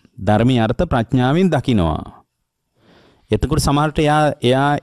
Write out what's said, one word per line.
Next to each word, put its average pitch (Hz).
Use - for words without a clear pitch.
ධර්මයේ 113
අර්ථ 117
ප්‍රඥාවෙන් 131
දකිනවා. 113
එතකොට 131
සමහරට 147
එයා, 151
එයා, 135